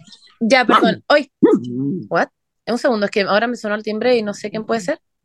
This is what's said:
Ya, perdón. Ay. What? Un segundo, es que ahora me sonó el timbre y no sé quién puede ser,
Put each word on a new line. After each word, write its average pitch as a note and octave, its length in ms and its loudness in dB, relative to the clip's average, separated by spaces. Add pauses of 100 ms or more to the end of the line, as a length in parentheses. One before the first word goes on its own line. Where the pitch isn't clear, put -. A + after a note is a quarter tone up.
(400)
Ya, A#3+ 260 2
perdón. - 420 2
Ay. D4 220 2 (760)
What? F#3 200 0 (380)
Un A#3 120 -2
segundo, A3 280 0
es G3 60 -6
que G#3+ 100 0
ahora G3+ 240 0
me A#3+ 100 -6
sonó G#3 200 -6
el G#3+ 80 -12
timbre A3 320 0
y A3 60 -2
no G#3 120 -6
sé G#3 160 -10
quién A3 160 -8
puede A3+ 140 -2
ser, C4+ 200 -6 (240)